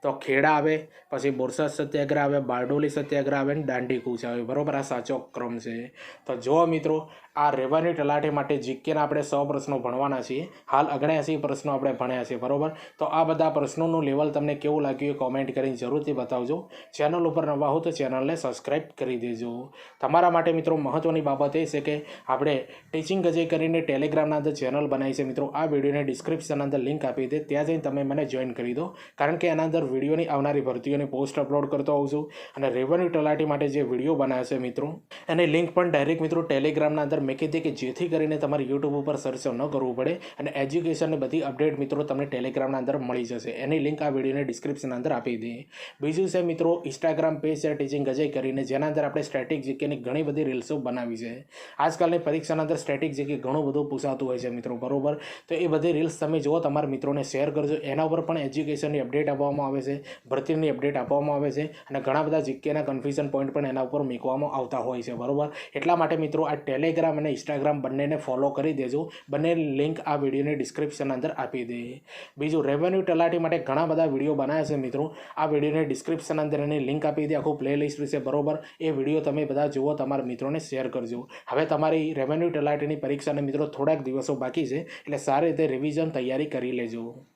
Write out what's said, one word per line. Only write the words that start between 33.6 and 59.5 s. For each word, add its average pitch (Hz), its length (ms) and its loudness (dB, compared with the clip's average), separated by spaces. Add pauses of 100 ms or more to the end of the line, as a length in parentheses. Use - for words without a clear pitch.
જે 143 140 2
વીડિયો 131 340 2
બનાવ્યા 131 280 2
છે 135 140 -2
મિત્રો, 127 440 -4 (280)
એની 170 160 4
લિંક 165 280 2
પણ 180 180 4
ડાયરેક્ટ 151 300 4
મિત્રો 160 260 0
Telegram-ના 151 540 2
અંદર 143 180 0
મૂકી 135 280 -2
દે 160 120 0
કે 160 120 -2
જેથી 131 360 -4
કરીને 156 300 0
તમારે 143 260 0
YouTube 143 240 0
ઉપર 143 280 0
સર્ચ 131 320 -4
ન 127 200 -2
કરવું 131 280 0
પડે 131 180 0 (260)
અને - 160 -4
એજ્યુકેશનની 156 600 0
બધી 135 240 0
અપડેટ 139 380 0
મિત્રો 143 240 0
તમને 143 220 -2
Telegram-ના 135 520 -2
અંદર 135 200 0
મળી 123 260 -2
જશે. 117 280 -6
એની 139 280 0
લિંક 151 220 0
આ 151 80 0
વીડિયોની 135 340 0
ડિસ્ક્રિપ્શનના 135 520 -4
અંદર 127 160 -2
આપી 120 260 -2
દે. 117 300 -8 (340)
બીજું 156 280 2
છે 180 120 2
મિત્રો 170 460 2
Instagram 156 520 0
પેજ 151 200 0
છે 151 140 0
ટીચિંગ 143 360 0
અજય 143 180 2
કરીને, 135 360 -2
જેના 139 240 0
અંદર 147 180 2
આપણે 143 160 0
સ્ટેટિક 143 400 -2
જી 135 120 -4
કેની 143 220 -2
ઘણી 127 280 -2
બધી 147 200 0
રીલ્સો 135 340 -2
બનાવી 123 400 -4
છે. 117 300 -10 (320)
આજકાલની 165 380 2
પરીક્ષાના 156 440 0
અંદર 151 140 0
સ્ટેટિક 143 360 -2
જી 139 140 -4
કે 143 120 -2
ઘણું 135 300 0
બધું 147 220 0
પૂછાતું 135 400 -2
હોય 127 80 -2
છે 123 120 -4
મિત્રો. 120 280 -6
બરોબર, 139 380 0 (320)
તો 170 80 -2
એ 170 120 2
બધી 156 240 4
રીલ્સ 156 280 0
તમે 156 200 0
જુઓ, 147 200 2
તમારા 147 280 2
મિત્રોને 139 360 -2
શેર 139 260 0
કરજો. 147 260 0
એના 143 280 -2
ઉપર 160 180 2
પણ 165 160 -2
એજ્યુકેશનની 147 600 -2
અપડેટ 139 300 0
આપવામાં 143 380 0